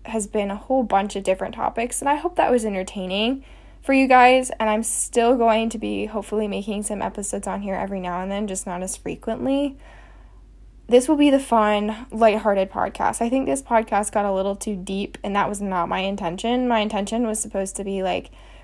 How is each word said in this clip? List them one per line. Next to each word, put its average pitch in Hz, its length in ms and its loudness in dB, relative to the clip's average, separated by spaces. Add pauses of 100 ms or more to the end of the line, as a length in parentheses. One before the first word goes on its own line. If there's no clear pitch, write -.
has 214 240 -4
been 202 240 -2
a 208 40 -6
whole 262 280 0
bunch 202 320 0
of 196 80 -6
different 190 320 -2
topics, - 440 -4
and 277 80 0
I 285 60 4
hope 349 220 -4
that 294 160 4
was 233 120 2
entertaining 202 800 -4 (360)
for - 120 -2
you 269 140 6
guys, 254 440 8 (100)
and 220 100 2
I'm 220 140 0
still 233 520 2
going 226 340 2
to 226 80 -6
be 208 280 -4
hopefully 214 400 -4
making 202 380 -6
some 202 180 -6
episodes 202 460 -6
on 196 140 -6
here 196 120 -6
every 196 240 -4
now 180 240 -6
and 190 80 -6
then, 202 160 -4
just 190 180 -8
not 180 160 -6
as 185 160 -8
frequently. 269 800 -4 (1120)
This 247 220 6
will 311 80 4
be 294 140 6
the 269 100 6
fun, 214 720 0
lighthearted 214 580 4
podcast. - 500 -2
I 233 80 0
think 262 180 0
this 269 160 -2
podcast 220 500 0
got 202 120 0
a 202 80 0
little 190 220 0
too 202 220 -6
deep, 196 480 -6
and 196 100 -4
that 202 140 0
was 202 120 -6
not 185 280 -2
my 185 120 -2
intention. 196 680 -2
My 233 100 2
intention 214 480 -2
was 214 140 -2
supposed 196 340 -6
to 202 80 -8
be, 196 220 -4
like, 180 260 -4 (340)